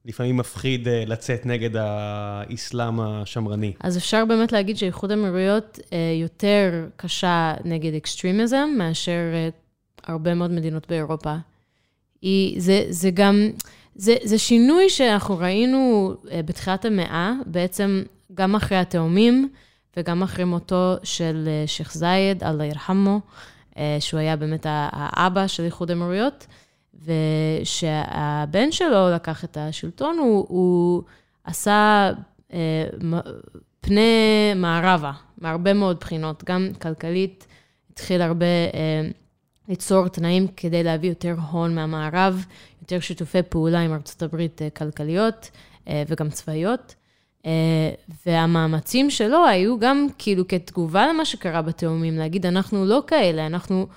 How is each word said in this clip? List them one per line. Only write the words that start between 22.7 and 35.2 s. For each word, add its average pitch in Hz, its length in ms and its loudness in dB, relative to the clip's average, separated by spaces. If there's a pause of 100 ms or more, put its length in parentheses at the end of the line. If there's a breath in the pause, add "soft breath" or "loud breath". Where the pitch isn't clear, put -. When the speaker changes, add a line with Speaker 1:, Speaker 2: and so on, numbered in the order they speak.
Speaker 2:
אה, 147 240 -2
שהוא 156 200 -4
היה 156 160 0
באמת 156 300 -4
ה-, 151 260 -2
האבא 180 540 0
של 185 180 -4
איחוד 170 260 -4
האמירויות, 180 560 -2 (1160 soft breath)
ושהבן 151 1120 -2
שלו 214 420 2
לקח 165 300 -6
את - 120 -10
השלטון, 165 640 -6
הוא, 226 300 2
הוא 175 540 2 (420 soft breath)
עשה, 208 640 4 (420)
אה, 175 60 -8 (460)
מ-, 165 140 0 (640)
פני 202 200 4 (560)
מערבה, 170 560 2 (280)